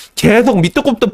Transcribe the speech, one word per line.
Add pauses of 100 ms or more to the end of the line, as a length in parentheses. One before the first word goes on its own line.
(160)
계속
밑도
끝도